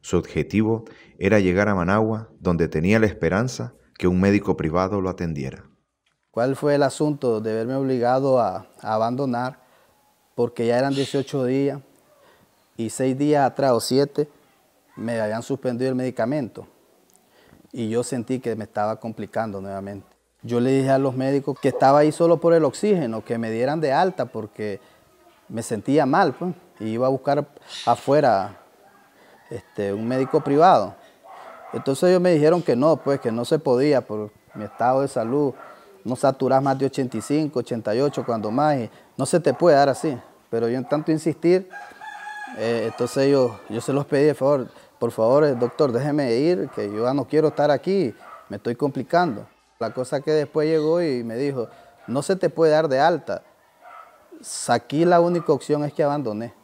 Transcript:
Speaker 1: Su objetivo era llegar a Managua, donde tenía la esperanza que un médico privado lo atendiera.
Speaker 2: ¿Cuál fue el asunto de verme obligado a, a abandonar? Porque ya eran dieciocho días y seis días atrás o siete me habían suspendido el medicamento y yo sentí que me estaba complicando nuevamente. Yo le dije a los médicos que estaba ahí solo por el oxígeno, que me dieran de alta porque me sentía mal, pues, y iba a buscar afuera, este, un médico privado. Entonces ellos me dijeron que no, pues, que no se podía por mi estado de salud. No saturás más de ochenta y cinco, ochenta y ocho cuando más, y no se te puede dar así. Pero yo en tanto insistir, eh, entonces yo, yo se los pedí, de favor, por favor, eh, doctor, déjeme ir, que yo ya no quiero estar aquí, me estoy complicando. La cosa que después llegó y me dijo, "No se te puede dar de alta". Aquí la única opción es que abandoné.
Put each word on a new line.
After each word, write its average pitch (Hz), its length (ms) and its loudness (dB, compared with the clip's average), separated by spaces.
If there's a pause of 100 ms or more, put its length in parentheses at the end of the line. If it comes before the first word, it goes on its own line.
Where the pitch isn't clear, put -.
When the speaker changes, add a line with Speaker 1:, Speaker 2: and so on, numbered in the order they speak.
Speaker 1:
Su - 160 -2
objetivo 107 680 0 (340)
era 104 220 2
llegar 95 280 2
a 104 60 0
Managua, 107 540 0 (100)
donde 82 300 0
tenía 92 320 2
la 110 60 4
esperanza 104 680 -2 (240)
que - 80 0
un 90 140 4
médico 98 360 2
privado 92 440 -2
lo 92 100 -2
atendiera. 76 540 -8 (680)
Speaker 2:
¿Cuál 127 240 -2
fue 143 220 0
el 143 80 4
asunto 139 560 -2
de 110 120 -4
verme 113 220 -4
obligado 131 640 0
a, 95 300 -2 (120)
a 110 140 -4
abandonar? 123 680 -4 (720)
Porque 120 300 -2
ya 120 100 2
eran 135 160 2
dieciocho 135 520 -2
días 139 340 0 (960)
y 113 140 -6
seis 131 260 -2
días 143 300 2
atrás 135 240 0
o 117 80 4
siete 143 500 0 (680)
me 113 240 -6
habían 110 240 -2
suspendido 127 440 -4
el 131 60 -2
medicamento 123 720 -4 (1040)
y 113 180 -6
yo 113 140 0
sentí 123 380 -4
que 113 160 -4
me 110 80 -10
estaba 107 340 -4
complicando 110 600 -6
nuevamente. 98 480 -10 (340)
Yo 117 160 -2
le 127 140 2
dije 135 180 2
a 135 80 4
los 135 160 0
médicos 135 460 -2
que - 80 2
estaba 143 320 6
ahí 151 100 4
solo 170 300 2
por 170 120 4
el 165 120 6
oxígeno, 135 600 0
que - 140 -4
me 113 140 -4
dieran 131 280 -2
de 143 120 0
alta 175 320 0
porque 107 560 -8 (680)
me 117 140 -8
sentía 135 420 0
mal, 151 300 2
pues, 180 180 -6 (280)
y 107 60 -6
iba 117 200 0
a 135 40 4
buscar 143 360 -2 (400)
afuera, 120 720 2 (920)
este, 101 420 -6
un 110 160 -4
médico 131 340 0
privado. 139 540 4 (760)
Entonces 135 360 0
ellos 180 120 6
me 180 120 4
dijeron 156 280 4
que 147 140 0
no, 143 220 4
pues, 139 240 -2
que 117 100 -2
no 117 140 -4
se 156 160 0
podía 135 400 2
por 107 320 -8 (200)
mi 104 120 -10
estado 127 380 0
de 139 40 -2
salud. 131 480 -2 (480)
No 117 140 -4
saturás 135 460 2
más 135 160 0
de 135 60 0
ochenta 131 320 -4
y 107 60 -6
cinco, 143 380 -2
ochenta 110 340 -4
y 123 80 0
ocho 139 240 -2
cuando 107 240 -4
más, 147 260 2
y 117 140 -6 (260)
no 160 80 -2
se - 160 0
te 131 140 2
puede 165 200 6
dar 139 140 6
así. 135 260 -2 (360)
Pero 117 180 -2
yo 120 80 -2
en 127 100 -6
tanto 151 240 -2
insistir, 170 560 2 (920)
eh, 113 320 -2
entonces 135 400 0
yo, 123 280 2 (120)
yo 110 100 -4
se - 100 -6
los 139 140 0
pedí, 139 220 2
de 147 80 4
favor, 135 340 0 (300)
por 120 140 -2
favor, 127 320 4
eh, 143 100 2
doctor, 120 380 0
déjeme 135 440 0
ir, 160 380 0
que 107 180 -6
yo 107 120 -4
ya 127 100 0
no 139 120 -2
quiero 151 220 2
estar 147 220 0
aquí, 156 440 0 (360)
me 104 80 -10
estoy 120 160 -4
complicando. 139 720 -2 (320)
La 107 160 -6
cosa 131 260 -4
que 156 120 -4
después 151 360 0
llegó 160 320 2
y 131 240 -2
me 113 140 -6
dijo, 135 300 -4 (380)
"No 123 140 -2
se 190 160 -2
te 175 140 0
puede 160 220 4
dar 156 140 4
de 135 140 2
alta". 147 420 0 (1300)
Aquí 143 380 0
la 175 140 6
única 170 340 2
opción 147 300 -2
es 147 100 -6
que 165 80 -2
abandoné. 117 500 -4 (100)